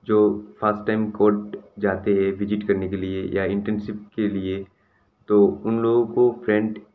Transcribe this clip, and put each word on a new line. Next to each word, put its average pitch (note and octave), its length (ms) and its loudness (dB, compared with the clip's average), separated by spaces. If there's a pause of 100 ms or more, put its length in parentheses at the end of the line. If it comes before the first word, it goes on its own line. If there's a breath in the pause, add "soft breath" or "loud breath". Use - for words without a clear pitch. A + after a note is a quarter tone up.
जो G#2+ 420 2 (140)
first G#2 260 0
time A2 240 -2
court G#2 460 0 (220)
जाते G2 360 0
हैं G2 180 0
visit G#2 360 -4
करने F#2+ 200 0
के F#2+ 80 -4
लिए F#2+ 280 -6
या G2 200 -2
internship G#2 720 -6
के G#2+ 120 0
लिए, F#2+ 380 -6 (640)
तो G#2 180 6
उन A2+ 320 -2
लोगों A2+ 360 2
को A#2+ 300 2
friend G#2+ 360 0 (140)